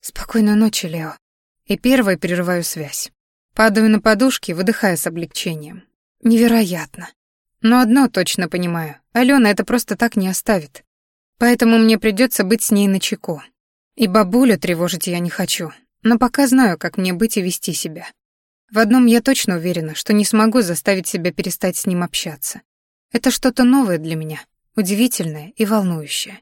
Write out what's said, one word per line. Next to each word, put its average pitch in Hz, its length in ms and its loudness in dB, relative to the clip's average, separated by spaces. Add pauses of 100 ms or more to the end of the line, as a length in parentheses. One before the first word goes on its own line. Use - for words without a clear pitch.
«Спокойной - 540 -2
ночи, 214 320 0
Лео». 160 280 -10 (500)
И 202 120 -4
первой 240 400 2
прерываю 175 460 -2
связь. - 480 -10 (420)
Падаю 220 360 4
на 214 100 4
подушки, 220 520 0
выдыхая 185 460 0
с - 100 -6
облегчением. 165 760 -10 (400)
Невероятно. 220 880 0 (520)
Но 233 180 4
одно 254 280 4
точно - 420 -4
понимаю. 170 480 -6 (160)
Алена 247 340 4
это 202 160 0
просто 226 320 -4
так 233 200 -2
не 190 120 0
оставит. 185 560 -4 (540)
Поэтому 233 400 4
мне 220 200 4
придется 220 460 0
быть 208 200 0
с - 80 -2
ней 202 160 2
начеку. 190 540 -4 (540)
И 226 120 0
бабулю 214 520 2
тревожить 175 480 -4
я 175 120 -4
не 175 100 -4
хочу. 175 420 -6 (320)
Но 226 140 4
пока 262 300 2
знаю, 240 300 2
как - 200 -8
мне 185 160 -2
быть 220 240 -2
и 196 40 0
вести 180 320 -6
себя. 165 320 -10 (680)
В 214 80 0
одном 240 260 4
я 233 160 6
точно 233 340 0
уверена, 165 400 -4
что - 160 -4
не 208 140 4
смогу 220 360 2
заставить 185 460 -2
себя 175 240 -4
перестать 185 460 -4
с - 80 -8
ним 175 180 -2
общаться. - 580 -10 (500)
Это 240 200 0
что-то 254 320 0
новое 240 340 4
для 160 180 -6
меня, 156 260 -10 (340)
удивительное 185 800 -2
и 220 100 0
волнующее. 180 760 -4